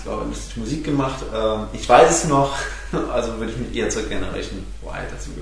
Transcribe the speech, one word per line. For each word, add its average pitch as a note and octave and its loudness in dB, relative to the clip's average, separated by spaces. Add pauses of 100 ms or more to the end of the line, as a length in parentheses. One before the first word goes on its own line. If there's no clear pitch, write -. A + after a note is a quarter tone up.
laut G#2+ -4
lustig - -8
Musik C#3 -4
gemacht. C3+ 0 (120)
Ähm, A2 0
ich - -6
weiß - 10
es E3 2
noch, C#3 4 (360)
<laughs> - -2
also A#2 -2
würde A2 -4
ich B2 -6
mich A2+ -6
eher A2 0
zur A2 -2
Generation F#2+ -4 (200)
Y - -8
dazu - -10 (120)